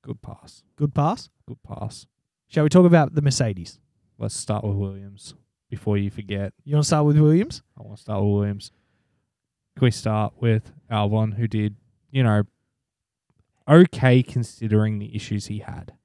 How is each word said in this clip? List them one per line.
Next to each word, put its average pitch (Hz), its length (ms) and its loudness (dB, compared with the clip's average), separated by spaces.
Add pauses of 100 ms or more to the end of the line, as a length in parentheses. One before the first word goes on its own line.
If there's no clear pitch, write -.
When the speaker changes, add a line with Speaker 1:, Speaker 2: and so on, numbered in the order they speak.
Speaker 1:
Good - 180 -14
pass. - 420 -20 (140)
Speaker 2:
Good 147 180 -2
pass? 156 360 -2 (160)
Speaker 1:
Good 120 160 -18
pass. - 440 -14 (420)
Speaker 2:
Shall 156 160 0
we 156 40 2
talk 180 180 6
about 165 280 4
the 147 80 0
Mercedes? 113 560 -4 (400)
Speaker 1:
Let's 110 180 -6
start 107 280 -6
with 101 120 -2
Williams 98 580 -12 (360)
before 104 260 -4
you 101 140 -2
forget. 101 420 -10 (120)
Speaker 2:
You 143 100 -6
wanna 147 100 2
start 151 220 2
with 147 120 4
Williams? 160 440 2 (160)
Speaker 1:
I 113 40 -20
wanna 107 140 -18
start 104 260 -6
with 104 100 2
Williams. 101 400 -4 (1040)
Can 127 100 2
we 120 40 4
start 107 500 -4
with 110 320 -2 (180)
Albon, 107 440 -2
who 113 140 -4
did, 107 260 -2 (360)
you 131 120 0
know, 107 220 2 (1200)
okay 135 560 6
considering 107 760 -2
the 107 160 -12
issues 101 300 -6
he 104 140 -10
had? - 340 -16 (100)